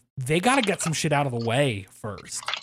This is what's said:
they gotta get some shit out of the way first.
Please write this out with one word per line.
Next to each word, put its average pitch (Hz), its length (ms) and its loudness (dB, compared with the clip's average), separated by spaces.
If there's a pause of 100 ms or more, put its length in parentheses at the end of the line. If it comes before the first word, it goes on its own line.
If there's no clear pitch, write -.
(180)
they 143 220 0
gotta 247 220 4
get 202 200 -2
some 165 120 0
shit 151 180 0
out 143 140 4
of 123 80 -2
the 117 120 -4
way 113 460 2
first. - 500 -10 (200)